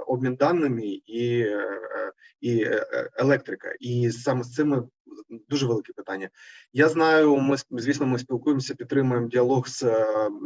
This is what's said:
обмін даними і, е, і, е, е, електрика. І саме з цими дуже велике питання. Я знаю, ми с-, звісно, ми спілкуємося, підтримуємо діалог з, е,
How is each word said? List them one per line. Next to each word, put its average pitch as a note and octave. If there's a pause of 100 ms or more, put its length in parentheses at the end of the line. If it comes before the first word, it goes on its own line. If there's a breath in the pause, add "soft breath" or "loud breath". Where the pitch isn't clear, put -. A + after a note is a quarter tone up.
обмін B2+
даними C#3 (220)
і, A#2+
е, G#2 (720 soft breath)
і, A#2
е, G#2+
е, A#2+ (100)
електрика. C3
І A#2+
саме B2
з -
цими D3 (640)
дуже C#3
велике G#2+
питання. F#2+ (440 loud breath)
Я D3+
знаю, D#3
ми C#3
с-, C3+
звісно, C3
ми B2+
спілкуємося, C3+
підтримуємо B2
діалог B2
з, -
е, A2 (400)